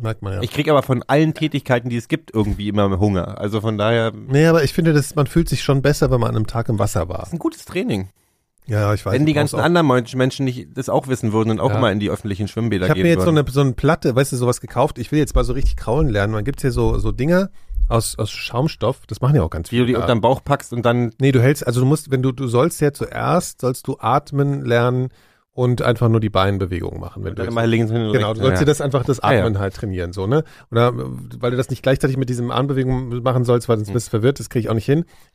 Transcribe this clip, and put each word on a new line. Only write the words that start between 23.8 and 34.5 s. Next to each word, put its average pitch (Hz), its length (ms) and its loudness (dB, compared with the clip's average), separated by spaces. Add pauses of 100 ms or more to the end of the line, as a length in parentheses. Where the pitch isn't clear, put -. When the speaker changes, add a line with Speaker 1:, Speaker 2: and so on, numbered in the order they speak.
Speaker 1:
du - 100 -4
atmen 139 680 -2
lernen 123 440 2 (460)
und 123 280 0
einfach 120 260 2
nur 113 120 4
die 107 100 0
Beinbewegung 95 680 -2
machen, 92 260 -12
wenn 92 80 -6
Speaker 2:
Und - 60 -12
Speaker 1:
du - 60 -4
Speaker 2:
dann - 40 -4
Speaker 1:
das 117 40 -6
Speaker 2:
immer 117 140 0
links 113 240 2
und 113 60 -2 (160)
Speaker 1:
genau, 104 160 -2
Speaker 2:
rechts, 110 100 -4
Speaker 1:
du 101 80 -2
sollst 117 80 2
Speaker 2:
ja. 92 60 2
Speaker 1:
dir 139 100 2
das 147 100 0
einfach, 135 240 -2
das 135 160 -2
Speaker 2:
Ah, 135 140 2
ja. 107 100 4
Speaker 1:
Atmen 104 140 0
halt 98 160 -4
trainieren, 90 400 -6
so, 98 120 -4
ne? 151 180 0 (260)
Oder, 120 260 2
weil 123 540 -6
du 123 80 -2
das 131 100 -2
nicht - 140 -6
gleichzeitig 135 340 2
mit 127 140 -2
diesem 120 200 -4
Armbewegungen 127 720 -2
machen 127 220 2
sollst, 120 240 2
weil 117 80 4
sonst 104 120 -2
Speaker 2:
Hm. 98 60 -4
Speaker 1:
bist 117 120 -2
du - 60 -16
verwirrt, 120 280 2
das - 80 -10
krieg 127 160 -2